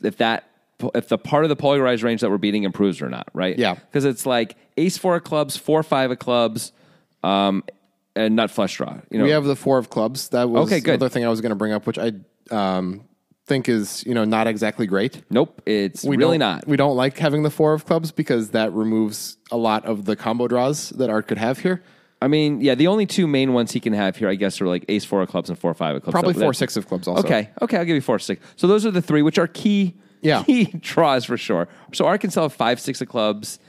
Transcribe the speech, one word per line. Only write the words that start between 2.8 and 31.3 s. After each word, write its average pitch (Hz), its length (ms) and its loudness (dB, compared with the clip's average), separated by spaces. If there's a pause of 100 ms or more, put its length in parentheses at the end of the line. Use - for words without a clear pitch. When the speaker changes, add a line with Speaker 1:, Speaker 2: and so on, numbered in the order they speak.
Speaker 1:
or 65 80 -6
not, 62 240 -10
right? 92 240 -2
Speaker 2:
Yeah. 104 180 0 (160)
Speaker 1:
'Cause 139 140 0
it's 131 200 -2
like 120 300 -2 (220)
ace 170 200 0
four 180 200 0
of 165 80 -6
clubs, 151 320 -4
four 156 260 2
five 131 280 0
of 123 80 -4
clubs, 117 520 0 (500)
um, 98 420 2 (520)
and 110 200 2
not 113 160 2
flush 98 260 -2
draw. - 200 -6 (120)
You - 100 -2
know? - 60 -2
Speaker 2:
We 143 60 2
have 151 140 2
the 139 100 0
four 135 220 2
of 117 120 -2
clubs. 120 400 -4
That 123 200 0
was 127 180 4
Speaker 1:
Okay, 196 120 2
good. 135 160 2
Speaker 2:
another 123 140 0
thing 120 160 -2
I 117 40 2
was 110 120 0
gonna 110 140 -2
bring 107 180 -2
up, 104 140 -4
which 117 120 -4
I, 113 140 -2 (380)
um, 95 500 -2 (440)
think 135 220 -2
is, 110 380 -2
you 123 80 -4
know, 113 120 0
not 110 200 2
exactly 110 400 -2
great. 98 460 -2
Speaker 1:
Nope, 127 340 0
it's 101 380 -2
Speaker 2:
We 139 140 0
Speaker 1:
really 160 200 4
Speaker 2:
don't, 107 200 0
Speaker 1:
not. - 100 -10
Speaker 2:
we 147 100 2
don't 139 180 2
like 131 220 0
having 151 260 0
the 151 60 0
four 151 240 2
of 156 120 -2
clubs 165 260 -2
because 117 400 -2
that 110 220 0
removes 110 640 -2 (140)
a 120 60 -2
lot 110 280 0
of 104 200 -4
the 104 100 0
combo 120 320 -2
draws 123 440 0
that 127 180 -2
Art 107 180 0
could 107 120 -4
have 120 200 0
here. 185 220 0 (400)
Speaker 1:
I - 60 2
mean, 147 340 2
yeah, 135 140 4
the 135 120 4
only 202 200 2
two - 200 2
main 135 260 2
ones 120 180 0
he 123 80 -4
can 113 140 -2
have 101 240 0
here, 107 120 -2
I 98 60 0
guess, 98 260 -2
are, 98 60 0
like, 87 220 -2
ace 101 160 0
four 101 180 0
of 87 60 -4
clubs 87 200 -4
and 85 80 -6
four 87 160 -2
five 80 220 -2
of 69 80 -6
clubs. - 100 -2
Speaker 2:
Probably 180 200 2
Speaker 1:
So - 80 -2
Speaker 2:
four 135 100 2
Speaker 1:
that - 60 -6
Speaker 2:
six 127 200 -4
of 104 100 -4
clubs 90 200 -6
also. 87 180 0
Speaker 1:
Okay, 113 240 0 (120)
okay, 233 160 0
I'll 175 80 0
give 170 100 0
you 143 60 0
four 117 180 0
six. - 260 -8 (100)
So - 120 2
those 208 180 4
are 226 60 2
the 180 100 2
three, 151 220 2
which 156 160 2
are 170 80 2
key, 202 480 2 (260)
Speaker 2:
Yeah. 151 220 2
Speaker 1:
key 247 220 4
<laughs> 160 140 -6
draws 139 460 2
for 120 120 -2